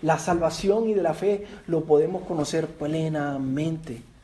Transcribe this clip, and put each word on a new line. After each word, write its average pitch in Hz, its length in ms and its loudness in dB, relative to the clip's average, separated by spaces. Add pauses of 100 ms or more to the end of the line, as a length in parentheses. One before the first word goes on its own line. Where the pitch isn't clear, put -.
la 156 160 2
salvación 190 680 2
y 214 40 2
de 190 80 2
la 160 140 0
fe, 202 300 0 (200)
lo 160 200 0
podemos 160 380 4
conocer 160 440 -2
plenamente. 147 1400 -4 (200)